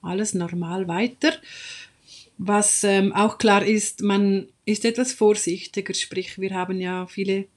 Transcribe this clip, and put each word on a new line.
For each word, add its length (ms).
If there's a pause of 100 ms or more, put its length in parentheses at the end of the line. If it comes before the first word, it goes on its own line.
alles 320
normal 540
weiter. 460 (1040)
Was, 440
ähm, 300
auch 260
klar 260
ist, 380
man 460 (160)
ist 200
etwas 280
vorsichtiger, 840
sprich, 460
wir 140
haben 260
ja 260
viele 400 (100)